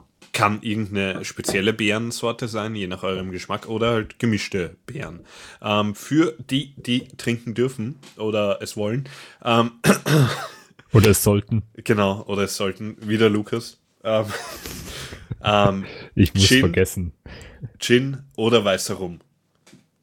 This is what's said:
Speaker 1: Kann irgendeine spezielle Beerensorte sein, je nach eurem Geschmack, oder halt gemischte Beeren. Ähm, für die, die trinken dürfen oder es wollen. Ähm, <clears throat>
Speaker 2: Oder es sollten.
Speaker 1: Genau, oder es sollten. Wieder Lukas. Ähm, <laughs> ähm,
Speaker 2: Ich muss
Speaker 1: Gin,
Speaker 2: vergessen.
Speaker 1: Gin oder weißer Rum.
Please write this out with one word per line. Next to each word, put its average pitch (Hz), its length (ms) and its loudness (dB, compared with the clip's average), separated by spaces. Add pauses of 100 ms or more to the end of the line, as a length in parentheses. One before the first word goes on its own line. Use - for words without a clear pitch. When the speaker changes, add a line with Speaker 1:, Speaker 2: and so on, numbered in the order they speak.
(320)
Speaker 1:
Kann 104 280 0
irgendeine 101 640 -4
spezielle 101 480 -2
Beerensorte 113 720 -2
sein, 110 280 -6
je 101 140 -6
nach 92 140 -10
eurem 92 280 -4
Geschmack, 92 400 -8
oder 113 220 0
halt 110 260 -4
gemischte 98 640 -2
Beeren. 85 360 -12 (420)
Ähm, 104 320 0
für 160 440 0
die, 143 380 -6
die 123 400 -4
trinken 117 380 -4
dürfen 120 440 -4 (200)
oder 107 420 0
es - 160 -10
wollen. 110 320 -2 (340)
Ähm, 117 300 4 (100)
<clears throat> - 1120 0
Speaker 2:
Oder 107 180 6
es 95 120 4
sollten. 101 400 0 (120)
Speaker 1:
Genau, 104 500 0
oder 101 180 -4
es 95 140 -4
sollten. 104 440 -6
Wieder 110 300 4
Lukas. 107 500 -4 (240)
Ähm, 110 220 0 (580)
<laughs> - 580 -14
ähm, 101 440 4 (280)
Speaker 2:
Ich 95 200 6
muss 98 140 6
Speaker 1:
Gin, 131 120 6
Speaker 2:
vergessen. 90 520 0 (680)
Speaker 1:
Gin 131 460 2 (120)
oder 113 260 4
weißer 98 320 0
Rum. 87 260 -10 (840)